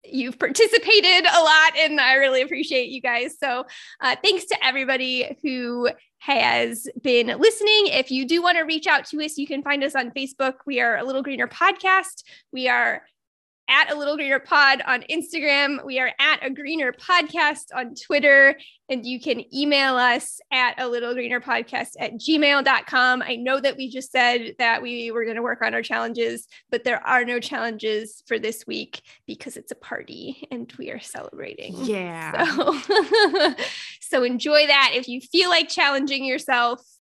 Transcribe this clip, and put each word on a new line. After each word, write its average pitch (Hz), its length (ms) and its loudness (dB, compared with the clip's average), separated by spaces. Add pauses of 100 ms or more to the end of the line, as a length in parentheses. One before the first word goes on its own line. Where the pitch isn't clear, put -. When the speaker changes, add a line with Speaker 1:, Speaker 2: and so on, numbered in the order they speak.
Speaker 1:
you've 254 340 -6
participated 403 880 4
a 339 140 6
lot, 311 340 6
and 302 220 2
I 262 140 4
really 269 280 4
appreciate 269 460 -2
you 254 140 -12
guys. 247 360 -4
So, 247 280 -4 (340)
uh, - 240 0
thanks 381 220 2
to - 200 -4
everybody 254 800 -2
who 240 460 -2 (300)
has 233 680 0 (160)
been 240 240 2 (100)
listening. 427 500 4
If 262 240 -2
you 262 140 -2
do 330 160 2
wanna 339 220 2
reach 311 240 -4
out 285 200 2
to 302 140 -6
us, 302 160 -6
you 285 80 -6
can 285 160 -6
find 285 220 -2
us 277 120 -4
on 247 160 -2
Facebook. 269 420 -4 (120)
We 269 140 -4
are 240 180 0
A - 60 -4
Little 262 180 -4
Greener 254 260 -4
Podcast. 381 760 0 (300)
We 254 160 -2
are 233 320 0 (680)
at 294 200 4
A 294 40 -2
Little 294 200 -4
Greener 277 240 -2
Pod 277 480 4
on 247 240 -2
Instagram. 294 760 -2
We 262 140 -4
are 254 200 -2
at 294 240 2
A 269 60 -6
Greener 285 420 -4
Podcast 311 760 -2 (100)
on 240 180 -8
Twitter. 277 640 6 (320)
And 240 160 -6
you 247 140 -8
can 247 240 -4 (120)
email 277 400 2
us 247 440 0 (120)
at 254 300 0
a 254 60 -4
little 240 260 -4
greener 247 260 -4
podcast 240 500 -4 (100)
at 240 160 -8
gmail 285 480 2
dot 262 240 2
com. 254 340 2
I 247 140 -6
know 254 240 -2
that 262 180 -2
we 262 140 -8
just 262 200 -12
said 240 460 2
that 233 240 0
we 240 300 -8
were 226 140 -4
gonna 226 180 -6
work 233 200 -4
on 226 120 -2
our 233 80 -2
challenges, 233 640 -4 (240)
but 240 120 -4
there 240 220 -2
are 247 180 2
no 240 160 -2
challenges 220 840 -6
for 220 140 -4
this 220 260 -8
week - 380 -10 (240)
because - 280 -14
it's - 160 -16
a - 40 -10
party - 760 -14
and 233 300 -14
we - 100 -12
are - 100 -12
celebrating. - 760 -16 (100)
Speaker 2:
Yeah. 180 580 -6 (120)
Speaker 1:
So, 370 960 2 (240)
<laughs> - 240 -16
so 254 220 0
enjoy 294 440 4
that. 277 280 6
If 247 120 -4
you 247 140 -10
feel 359 280 2
like 330 200 2
challenging 277 560 0
yourself 247 560 0 (220)